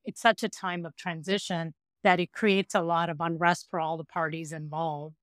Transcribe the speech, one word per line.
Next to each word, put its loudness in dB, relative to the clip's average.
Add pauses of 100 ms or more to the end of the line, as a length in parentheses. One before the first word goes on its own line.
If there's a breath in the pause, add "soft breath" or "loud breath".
it's -10
such 4
a -2
time -6
of -12
transition -4 (320)
that 8
it -2
creates 2
a 4
lot 2
of -6
unrest 2
for -2
all -2
the -10
parties -4
involved. -6